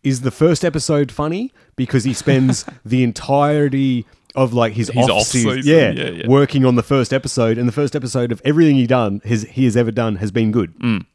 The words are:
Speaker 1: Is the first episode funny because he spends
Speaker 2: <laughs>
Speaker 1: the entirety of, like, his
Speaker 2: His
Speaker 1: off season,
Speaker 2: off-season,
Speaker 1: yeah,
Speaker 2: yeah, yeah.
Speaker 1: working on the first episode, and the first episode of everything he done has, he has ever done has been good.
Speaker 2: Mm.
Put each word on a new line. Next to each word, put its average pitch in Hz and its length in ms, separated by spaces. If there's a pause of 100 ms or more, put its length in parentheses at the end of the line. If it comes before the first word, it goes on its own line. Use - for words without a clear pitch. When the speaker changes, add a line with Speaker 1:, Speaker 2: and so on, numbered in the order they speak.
Speaker 1:
Is 135 180
the 131 100
first 165 340
episode 147 440
funny 175 440 (240)
because 127 260
he 127 100
spends 131 520 (100)
Speaker 2:
<laughs> - 100
Speaker 1:
the 123 160
entirety 139 1040 (300)
of, 127 180
like, 113 200
his 107 160
Speaker 2:
His 123 200
Speaker 1:
off 107 140
season, 120 280
Speaker 2:
off-season, 131 220
Speaker 1:
yeah, 147 180
Speaker 2:
yeah, - 180
yeah. 85 180
Speaker 1:
working 135 380
on 123 100
the 117 80
first 135 300
episode, 117 440
and 123 80
the 120 60
first 143 240
episode 120 380
of 98 100
everything 151 320
he 127 120
done 110 360
has, 110 200
he 127 200
has 120 140
ever 117 140
done 110 260
has 101 140
been 110 200
good. 104 280
Speaker 2:
Mm. 110 360